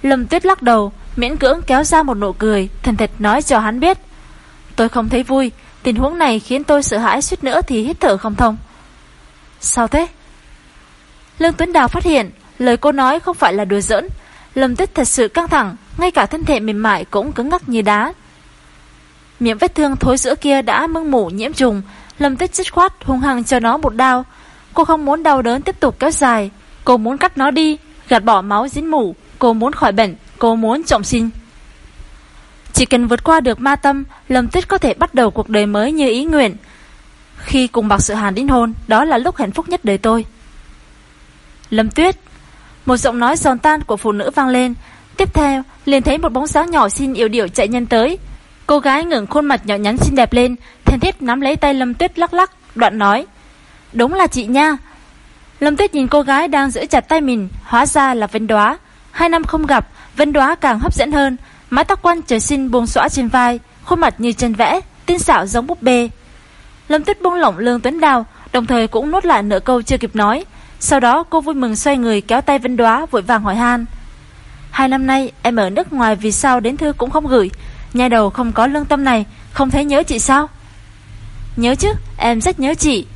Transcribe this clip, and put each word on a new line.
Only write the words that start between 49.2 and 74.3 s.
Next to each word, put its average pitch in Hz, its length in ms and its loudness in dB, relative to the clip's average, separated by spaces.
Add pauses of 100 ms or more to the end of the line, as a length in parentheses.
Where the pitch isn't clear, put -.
khuôn 294 180 0
mặt 269 200 0
nhỏ 208 100 -2
nhắn 208 220 -2
xinh 277 180 0
đẹp 247 180 2
lên, 247 220 2 (300)
thân 262 140 2
thiết 370 220 -2
nắm 254 200 -2
lấy 277 140 0
tay 285 180 0
Lâm 247 200 -2
Tuyết 349 260 -4
lắc 339 140 0
lắc, 370 180 2 (240)
đoạn 220 220 2
nói: 208 280 2 (680)
"Đúng 240 200 0
là 370 140 2
chị 240 180 -4
nha." 277 320 2 (840)
Lâm 294 160 2
Tuyết 403 180 0
nhìn 269 140 0
cô 294 140 4
gái 277 260 0
đang 277 240 0
giữ - 140 -6
chặt 247 240 2
tay 320 120 2
mình, 233 280 -2 (140)
hóa 240 220 2
ra 269 280 2
là 220 140 -2
Vân 220 200 -4
Đóa. 220 300 2 (340)
Hai 339 180 0
năm 330 140 0
không 320 220 -2
gặp, 269 220 2 (300)
Vân 294 160 2
Đóa 294 220 2
càng 262 240 0
hấp 262 140 -2
dẫn - 180 -2
hơn, 277 260 0 (320)
mái 285 160 0
tóc 392 160 -2
quăn 339 200 2
trời 226 180 -2
sinh 269 320 -2
buông 233 160 0
xõa - 220 0
trên 247 180 -2
vai, 240 320 2 (240)
khuôn 359 160 -2
mặt 302 180 2
như 233 140 -2
tranh 233 220 -2
vẽ, 240 260 0 (260)
tinh 349 140 0
xảo 208 260 2
giống 233 220 -2
búp 339 140 -6
bê. 240 280 2 (800)
Lâm 302 160 0
Tuyết 403 180 -2
buông 359 120 0
lỏng 262 240 2
Lương 240 240 -2
Tuấn 285 180 -2
Đào, 262 260 2 (280)
đồng 240 120 0
thời 226 220 0
cũng 262 240 -2
nuốt 370 140 0
lại 254 180 2
nửa 208 160 0
câu 254 220 0
chưa 254 160 -2
kịp 233 180 -6
nói. 220 300 0 (340)
Sau - 200 2
đó 247 240 4
cô 320 180 0
vui 294 140 -6
mừng 247 200 -2
xoay 285 220 2
người 226 240 0
kéo 233 200 0
tay 277 180 0
Vân 254 180 -2
Đóa 233 280 2
vội 240 160 -2
vàng 214 220 0
hỏi 202 120 -2
han: 240 300 0 (840)